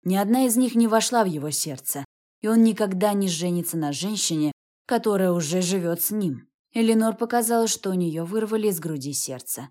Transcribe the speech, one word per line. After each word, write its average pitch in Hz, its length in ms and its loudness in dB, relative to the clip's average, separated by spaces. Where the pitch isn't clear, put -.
Ни 185 120 2
одна 233 300 4
из 233 100 2
них 254 180 2
не 233 140 4
вошла 220 360 2
в - 20 2
его 151 240 -2
сердце, 139 540 -6
и 208 80 -4
он 226 160 6
никогда 202 480 2
не 196 160 0
женится 170 480 -2
на 147 160 -2
женщине, 156 600 -2
которая 208 460 2
уже 170 280 0
живет 175 400 -2
с - 100 -2
ним. 190 380 -4
Эленор 220 440 2
показала, 233 500 0
что 202 240 -4
у 185 40 0
нее 165 300 -2
вырвали 214 440 -2
из 170 120 -2
груди 147 320 -6
сердце. 131 580 -8